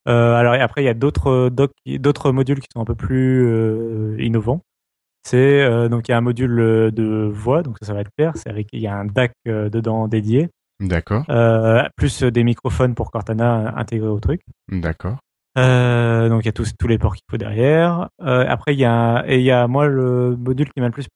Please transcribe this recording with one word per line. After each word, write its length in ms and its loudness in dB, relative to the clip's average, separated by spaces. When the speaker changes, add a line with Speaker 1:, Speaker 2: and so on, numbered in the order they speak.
Speaker 1:
Euh, 280 4
alors, 200 4
et 60 0
après, 220 0
il 20 2
y 40 4
a 40 0
d'autres, 360 0
euh, 200 4
docs, 240 0
d'autres 460 0
modules 280 0
qui 140 -14
sont 80 -8
un 40 -4
peu 100 -4
plus, 520 2
euh, 720 -2
innovants. 420 0
C'est, 360 4
euh, 260 2
donc, 180 -2
il 40 -4
y 20 2
a 40 2
un 40 2
module, 380 0
euh, 320 4
de 420 -2
voix, 300 0
donc 180 -10
ça, 60 -12
ça 60 -6
va 80 -6
être 160 -10
clair. 180 0
C'est 140 -12
avec, 220 -8
il 80 -10
y 80 -6
a 80 -4
un 100 -6
dac, 280 -2
euh, 220 -4
dedans 380 -2
dédié. 420 0
Speaker 2:
D'accord. 500 -2
Speaker 1:
Euh, 540 2
plus 280 -2
des 200 2
microphones 520 0
pour 160 -6
Cortana 640 -2
intégrés 300 -4
au 120 -2
truc. 220 -4
Speaker 2:
D'accord. 460 -6
Speaker 1:
Euh, 720 2
donc, 140 2
il 20 -8
y 40 0
a 40 -4
tous, 240 -6
tous 100 -2
les 120 2
ports 160 0
qu'il 140 -20
faut 80 -6
derrière. 720 0
Euh, 260 0
après, 280 -2
il 40 -4
y 60 4
a, 420 2
et 120 2
il 40 2
y 80 4
a, 160 4
moi, 200 0
le 500 0
module 340 -2
qui 100 -8
m'a 40 0
le 80 -2
plus 220 -12